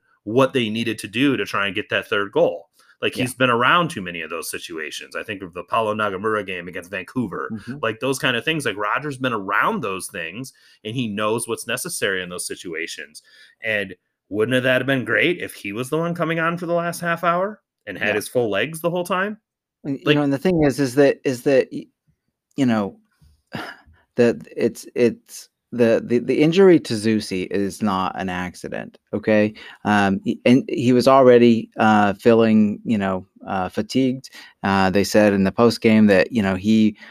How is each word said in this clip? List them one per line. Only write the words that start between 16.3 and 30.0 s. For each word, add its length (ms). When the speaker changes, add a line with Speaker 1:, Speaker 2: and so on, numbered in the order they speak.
Speaker 1:
on 180
for 80
the 80
last 260
half 220
hour 400
and 100
had 120
Speaker 2:
Yeah. 60
Speaker 1:
his 140
full 220
legs 300
the 100
whole 140
time? 340
Speaker 2:
And, 160
you 40
Speaker 1:
Like 120
Speaker 2:
know, 80
and 80
the 60
thing 260
is, 160
is 160
that, 280
is 200
that, 260
y-, 160
you 100
know, 320
<sighs> 640
that 200
it's, 300
it's, 520
the, 320
the, 140
the 220
injury 400
to 140
Zusi 560
is 320
not 360
an 100
accident, 720
okay? 400
Um, 400